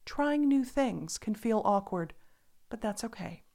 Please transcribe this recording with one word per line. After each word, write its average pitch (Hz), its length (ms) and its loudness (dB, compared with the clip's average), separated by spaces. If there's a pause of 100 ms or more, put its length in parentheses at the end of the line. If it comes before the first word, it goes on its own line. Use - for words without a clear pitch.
"Trying 294 440 2
new 269 160 6
things 226 540 -2
can 214 180 -2
feel 220 280 2
awkward, 196 500 0 (540)
but 220 120 -8
that's 214 240 -4
okay. 175 400 -10 (100)